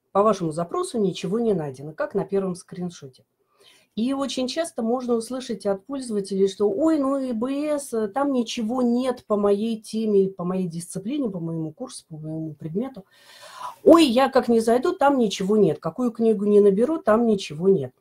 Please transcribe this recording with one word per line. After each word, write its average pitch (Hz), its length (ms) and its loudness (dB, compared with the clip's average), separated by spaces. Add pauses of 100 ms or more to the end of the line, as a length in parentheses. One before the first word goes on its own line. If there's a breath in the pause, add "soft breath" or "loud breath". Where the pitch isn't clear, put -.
(140)
по 196 80 4
вашему 208 300 2
запросу 226 480 -4
ничего 196 400 -2
не 226 140 2
найдено, 147 380 -6
как 294 220 -6
на 190 100 -2
первом 190 320 -2
скриншоте. 170 680 -12 (720 soft breath)
И 247 180 -2
очень 269 340 -4
часто 320 360 -6
можно 240 320 0
услышать 226 500 -6
от 196 200 -2
пользователей, 208 600 -2
что: 202 220 0
«Ой, 320 300 2
ну 269 180 0
И 262 160 -4
Б 277 460 -2
С, 277 140 -10
э, 214 140 -2
там 277 260 -2
ничего 240 480 -2
нет 247 460 0
по 208 100 2
моей 208 440 0
теме, 214 480 2
по 175 160 -8
моей 185 220 -2
дисциплине, 185 640 -6
по 180 100 -6
моему 165 340 -6
курсу, - 360 -14
по 156 80 -14
моему 156 380 -8
предмету. 196 500 -8 (800 loud breath)
Ой, 330 220 10
я 254 240 2
как 254 200 2
не 226 120 4
зайду, 247 320 2
там 285 260 2
ничего 202 380 0
нет. 180 220 4
Какую 233 320 -4
книгу 220 340 0
не 208 160 6
наберу, 220 380 4
там 226 280 2
ничего 190 420 0
нет». 139 320 2